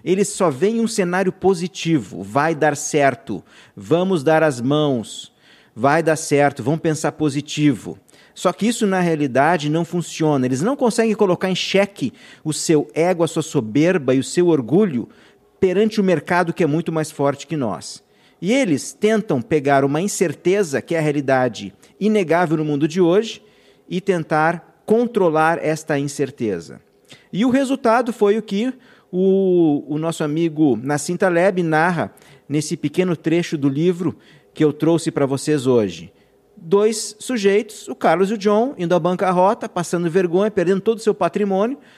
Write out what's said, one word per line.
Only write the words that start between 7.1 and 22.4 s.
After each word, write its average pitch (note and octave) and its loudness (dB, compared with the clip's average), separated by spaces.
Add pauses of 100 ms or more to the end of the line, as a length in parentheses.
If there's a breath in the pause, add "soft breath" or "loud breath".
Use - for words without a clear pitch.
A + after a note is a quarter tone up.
positivo." C#3+ -2 (360 soft breath)
Só F3+ -2
que G3 -2
isso, A#3 0
na F#3+ 0
realidade, D3 0
não D#3+ 0
funciona. D#3 -2
Eles C3 -2
não C4 0
conseguem A3+ 0
colocar F#3+ 0
em F#3 0
xeque G3 -2 (300 loud breath)
o D#3 -4
seu D3+ 2
ego, E3+ 2
a D#3 0
sua D#3+ -4
soberba C#3 0
e C3+ 2
o B2+ -2
seu F3 0
orgulho D3 2 (500 soft breath)
perante G#3 2
o G3 2
mercado F3 0
que F3 0
é - 2
muito D#3+ -2
mais D#3+ -4
forte C#3 -2
que E3 -6
nós. G2+ -8 (380 soft breath)
E F3 -4
eles A3+ 0
tentam G#3 0
pegar C#3 2
uma C#3+ 0
incerteza, F3+ -2
que - -6
é E3 0
a D#3 0
realidade B2+ -2 (260 soft breath)
inegável F3+ 2